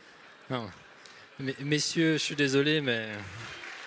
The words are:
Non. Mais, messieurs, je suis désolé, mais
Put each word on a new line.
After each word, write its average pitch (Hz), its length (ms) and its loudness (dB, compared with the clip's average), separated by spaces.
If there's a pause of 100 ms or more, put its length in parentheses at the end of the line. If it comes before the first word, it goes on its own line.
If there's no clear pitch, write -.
(500)
Non. 120 180 -4 (720)
Mais, 135 220 -4
messieurs, 151 540 2
je 147 40 2
suis 151 180 -2
désolé, 143 460 4
mais 113 280 0 (760)